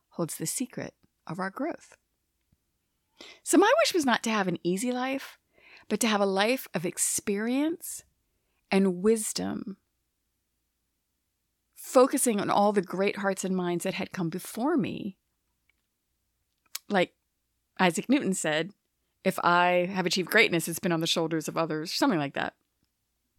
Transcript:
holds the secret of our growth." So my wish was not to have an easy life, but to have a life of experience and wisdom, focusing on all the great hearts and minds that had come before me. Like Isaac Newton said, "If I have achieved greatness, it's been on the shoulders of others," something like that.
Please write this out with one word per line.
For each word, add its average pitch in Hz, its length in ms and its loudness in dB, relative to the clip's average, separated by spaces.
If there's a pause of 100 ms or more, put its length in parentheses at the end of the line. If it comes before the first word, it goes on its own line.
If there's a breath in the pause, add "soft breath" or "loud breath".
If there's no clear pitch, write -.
holds - 280 -6
the 160 80 -8
secret - 480 -8 (320)
of 160 140 -10
our 190 100 -4
growth." - 480 -10 (1400 loud breath)
So - 160 2
my 403 240 8
wish 571 140 2
was 311 100 2
not 233 180 2
to 233 60 -4
have 214 180 0
an 175 140 -2
easy 196 300 -2
life, 262 480 -6 (500 soft breath)
but 214 120 -2
to 240 60 2
have 214 140 2
a 202 60 2
life 208 480 0
of 170 100 -4
experience 233 1160 -4 (680)
and 190 320 2
wisdom, 202 760 -2 (2000)
focusing 254 640 2
on - 120 -2
all 202 200 4
the 202 120 2
great 190 340 -2
hearts 196 260 -2
and 190 140 -2
minds 175 260 -2
that 185 120 -4
had 185 160 -6
come 175 180 -4
before 226 480 -2
me. 196 400 -4 (1700)
Like 190 280 0 (640)
Isaac 185 300 2
Newton 226 260 2
said, 160 380 -2 (500)
"If 190 200 -2
I 175 480 4
have 180 140 -2
achieved 175 240 -2
greatness, 170 380 4
it's 170 100 -6
been 185 140 -2
on 165 80 0
the 160 80 -2
shoulders 160 400 -2
of 175 100 -6
others," 156 340 -2
something 220 280 2
like 143 160 -4
that. - 200 -4 (840)